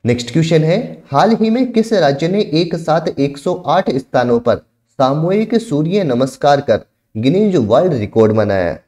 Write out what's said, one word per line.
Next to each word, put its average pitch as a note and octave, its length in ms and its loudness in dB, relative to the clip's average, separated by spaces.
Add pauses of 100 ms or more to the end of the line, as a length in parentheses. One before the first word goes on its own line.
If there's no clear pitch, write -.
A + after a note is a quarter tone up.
नेक्स्ट A#2+ 280 -4
क्वेश्चन D#3+ 320 2
है, G3+ 420 -2
हाल F#3 340 2
ही A3 100 2
में B3+ 220 0
किस A3 200 0
राज्य E3 360 0
ने G3+ 120 0 (140)
एक E3+ 200 0
साथ D#3+ 460 -2
एक C#3 180 -2
सौ F3+ 160 -4 (120)
आठ F3 240 0
स्थानों B2 480 0
पर A2+ 180 0 (420)
सामूहिक E3+ 560 0
सूर्य F#3 500 0
नमस्कार C3+ 560 0
कर F2 200 0 (340)
गिनीज F3+ 420 0
वर्ल्ड C#3 360 2
रिकॉर्ड A2 400 2
बनाया G2+ 360 0
है? - 200 -8